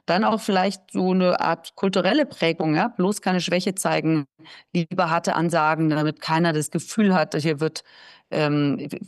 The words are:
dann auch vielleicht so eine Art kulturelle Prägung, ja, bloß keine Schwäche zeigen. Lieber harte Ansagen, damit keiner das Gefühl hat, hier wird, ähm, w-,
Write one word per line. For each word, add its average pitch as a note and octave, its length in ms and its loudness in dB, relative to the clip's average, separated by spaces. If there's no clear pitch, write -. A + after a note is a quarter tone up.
dann F#3+ 180 2
auch G#3+ 160 0
vielleicht F#3+ 520 -2
so F#3 180 0
eine F#3 300 2
Art - 340 -4
kulturelle G3 500 0
Prägung, E3 500 -2
ja, F#3+ 140 2
bloß G3 320 -2
keine F#3 220 0
Schwäche F#3 320 -2
zeigen. D#3+ 520 0
Lieber F3 380 -2
harte E3+ 240 0
Ansagen, D#3+ 560 2
damit D3+ 300 -2
keiner E3 340 2
das D3+ 160 -2
Gefühl F#3+ 440 0
hat, D#3 200 0
hier D3+ 260 0
wird, D#3 240 -4
ähm, D3 480 0
w-, - 300 -10